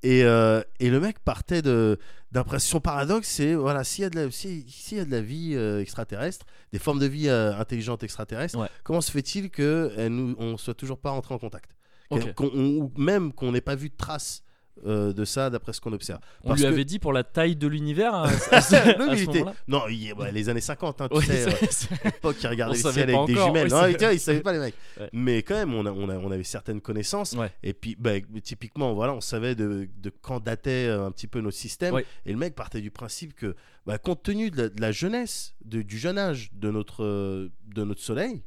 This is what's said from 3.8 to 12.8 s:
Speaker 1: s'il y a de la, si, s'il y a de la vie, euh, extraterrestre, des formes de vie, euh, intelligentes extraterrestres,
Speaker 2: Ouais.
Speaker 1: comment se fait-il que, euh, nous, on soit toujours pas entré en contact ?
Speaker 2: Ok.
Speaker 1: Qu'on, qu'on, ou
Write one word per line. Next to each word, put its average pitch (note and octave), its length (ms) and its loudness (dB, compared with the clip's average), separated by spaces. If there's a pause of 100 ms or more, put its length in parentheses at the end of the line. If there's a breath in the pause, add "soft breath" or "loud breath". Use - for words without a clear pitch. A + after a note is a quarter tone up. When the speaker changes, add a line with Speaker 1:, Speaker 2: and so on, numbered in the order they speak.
Speaker 1:
s'il F#3+ 200 -4
y - 20 0
a F#3 60 0
de D#3+ 80 -6
la, C#3+ 100 0
si, E3+ 400 -8
s'il G#3 300 -8
y - 20 -2
a F3 40 -2
de D3 40 -6
la B2 120 0
vie, D3+ 340 -4
euh, G#2+ 260 0
extraterrestre, A2+ 640 -6 (260 soft breath)
des G#2 80 -4
formes C#3+ 200 0
de C#3 80 4
vie, D3 200 0
euh, A2 300 4
intelligentes A2+ 460 -4
extraterrestres, A#2 560 -6
Speaker 2:
Ouais. G#2+ 80 -2 (160 soft breath)
Speaker 1:
comment E3 180 0
se - 100 -2
fait-il F#3 380 -4
que, D3 480 0
euh, A2+ 120 0
nous, B2 280 -2
on A2+ 200 -4
soit A#2 180 -6
toujours C3 240 -8
pas C#3+ 120 -6
entré C3+ 220 -6
en A#2 60 -6
contact ? - 320 -12 (400)
Speaker 2:
Ok. A2+ 240 0
Speaker 1:
Qu'on, C#3 140 2
qu'on, B2 80 -6
ou C#3 400 2